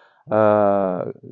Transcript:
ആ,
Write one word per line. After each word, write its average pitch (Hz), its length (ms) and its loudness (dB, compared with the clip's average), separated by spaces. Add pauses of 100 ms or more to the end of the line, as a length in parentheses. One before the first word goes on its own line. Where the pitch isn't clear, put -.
(340)
ആ, 107 60 2 (920)